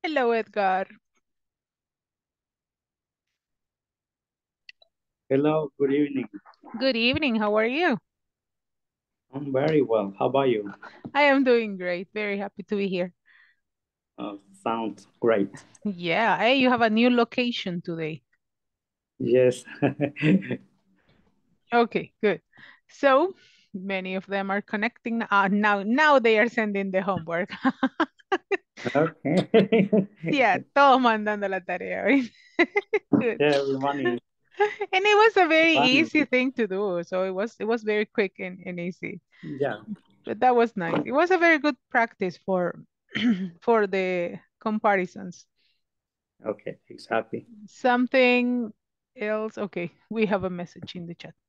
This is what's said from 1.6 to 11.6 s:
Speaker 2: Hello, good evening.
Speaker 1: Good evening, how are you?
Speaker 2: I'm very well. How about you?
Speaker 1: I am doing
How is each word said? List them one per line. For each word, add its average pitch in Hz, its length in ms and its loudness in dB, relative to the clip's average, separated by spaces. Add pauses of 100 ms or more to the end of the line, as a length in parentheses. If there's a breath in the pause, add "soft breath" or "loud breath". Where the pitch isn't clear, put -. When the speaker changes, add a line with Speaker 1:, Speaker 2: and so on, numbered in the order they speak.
Speaker 2:
Hello, 147 400 0 (100)
good 139 140 0
evening. 139 340 -2 (540)
Speaker 1:
Good 262 160 0
evening, 247 400 0
how 208 200 0
are 220 100 2
you? 277 320 0 (1400)
Speaker 2:
I'm 139 180 -8
very 147 300 2
well. 107 360 0
How 131 140 0
about 135 160 2
you? 104 240 -2 (400 loud breath)
Speaker 1:
I 294 120 2
am 277 200 4
doing 226 320 0